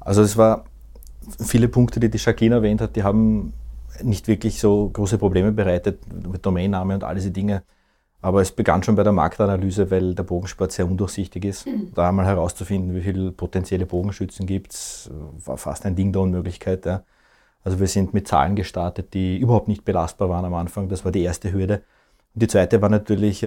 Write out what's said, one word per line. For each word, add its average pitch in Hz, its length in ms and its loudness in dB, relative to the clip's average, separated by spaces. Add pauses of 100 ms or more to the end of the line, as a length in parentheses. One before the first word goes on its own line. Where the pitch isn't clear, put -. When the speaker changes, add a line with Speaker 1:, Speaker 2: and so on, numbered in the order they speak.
Speaker 1:
Also 104 220 4
es 104 140 2
war 110 280 6 (760)
viele 120 280 4
Punkte, 123 320 2
die 113 100 4
die 113 80 -2
Jacqueline 117 380 4
erwähnt 107 240 2
hat, 110 160 -4
die 104 60 0
haben 107 500 2 (500)
nicht 110 260 -2
wirklich 107 320 0
so 104 320 4
große 101 260 0
Probleme 95 340 2
bereitet, 95 480 0 (100)
mit 87 360 -8
Domainname 95 480 0
und 98 100 -4
all 90 100 -6
diese 95 160 -4
Dinge. 98 320 -2 (580)
Aber 95 200 4
es 92 100 2
begann 95 320 2
schon 107 140 2
bei 101 80 4
der 104 80 4
Marktanalyse, 95 800 0
weil 92 240 0
der 90 100 -4
Bogensport 90 480 -4
sehr 90 140 -2
undurchsichtig 92 580 -4
ist. 98 220 -6
Speaker 2:
Mhm. 214 280 -6
Speaker 1:
Da 87 140 2
einmal 95 180 2
herauszufinden, 90 680 -2
wie 90 80 -4
viele 92 280 -2
potenzielle 90 560 -4
Bogenschützen 92 600 -4
gibt's, - 640 -8 (340)
war 65 120 -8
fast - 300 -8
ein 92 80 0
Ding 95 180 0
der 95 100 0
Unmöglichkeit, 90 640 -2
ja. 95 160 -2 (640)
Also 92 160 -2
wir 98 60 4
sind 95 280 0
mit 101 120 -2
Zahlen 90 300 2
gestartet, 90 580 -6
die 92 220 -2
überhaupt 113 320 2
nicht 104 160 -4
belastbar 90 460 -2
waren 90 140 -2
am 87 100 -4
Anfang. 87 340 -6
Das 92 160 -6
war 90 80 -2
die 90 100 0
erste 87 300 -4
Hürde. 98 300 -2 (520)
Und 110 80 -6
die 107 40 6
zweite 107 340 4
war 104 80 4
natürlich 104 580 0